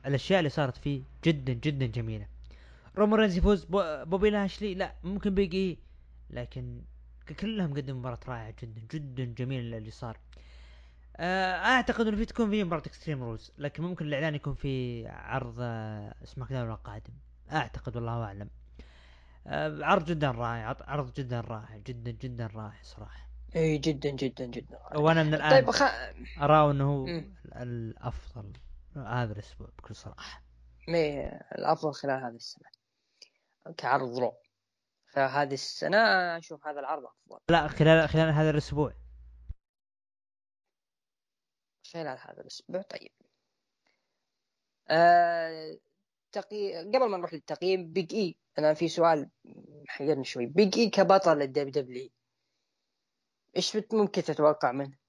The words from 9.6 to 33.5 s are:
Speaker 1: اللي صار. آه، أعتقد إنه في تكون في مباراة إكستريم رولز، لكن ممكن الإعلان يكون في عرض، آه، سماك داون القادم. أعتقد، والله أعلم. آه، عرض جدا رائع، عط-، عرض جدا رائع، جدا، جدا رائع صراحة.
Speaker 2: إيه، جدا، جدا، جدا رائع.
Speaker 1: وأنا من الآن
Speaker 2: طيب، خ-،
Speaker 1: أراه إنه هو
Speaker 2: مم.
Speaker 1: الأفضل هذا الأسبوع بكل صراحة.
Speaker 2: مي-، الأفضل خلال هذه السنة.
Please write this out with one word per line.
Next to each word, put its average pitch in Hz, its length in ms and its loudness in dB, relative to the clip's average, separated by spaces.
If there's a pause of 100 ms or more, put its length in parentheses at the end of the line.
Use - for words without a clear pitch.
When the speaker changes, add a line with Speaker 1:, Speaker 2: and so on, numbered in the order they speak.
Speaker 1:
اللي 110 160 -10
صار. 113 280 -12 (1000)
آه، 185 380 -2
أعتقد 226 520 2
إنه 214 100 0
في 226 80 0
تكون 220 260 -2
في 214 140 2
مباراة 165 220 -2
إكستريم 139 360 -6
رولز، 113 360 -10
لكن 147 240 -6
ممكن 170 240 -4
الإعلان 147 280 -2
يكون 139 200 -4
في 123 540 -4
عرض، 117 520 -8
آه، 110 540 -8 (100)
سماك 131 280 -10
داون 120 180 -4
القادم. 110 420 -12 (400)
أعتقد، 123 440 -6
والله 117 280 -4
أعلم. 101 260 -12 (960)
آه، 151 380 -4
عرض 170 200 4
جدا 151 260 0
رائع، 117 440 -4
عط-، - 140 -14
عرض 135 240 -4
جدا 123 280 -6
رائع، 107 360 -12
جدا، 117 340 -10
جدا 117 360 -8
رائع 107 360 -12
صراحة. - 460 -16 (280)
Speaker 2:
إيه، 156 240 2
جدا، 147 300 0
جدا، 131 360 -4
جدا 117 300 -12
رائع. - 220 -10
Speaker 1:
وأنا 160 240 6
من 156 120 4
الآن 151 160 2
Speaker 2:
طيب، 262 200 10
خ-، 143 720 0
Speaker 1:
أراه 151 280 8
إنه 139 140 2
هو 139 220 2
Speaker 2:
مم. - 280 -6 (220)
Speaker 1:
الأفضل 117 960 -8 (440)
هذا 120 360 -4
الأسبوع - 360 -14 (100)
بكل - 160 -16
صراحة. - 480 -16 (460)
Speaker 2:
مي-، 151 380 0 (280)
الأفضل 156 380 0
خلال 131 320 -4
هذه 117 120 -10
السنة. - 320 -18 (1080)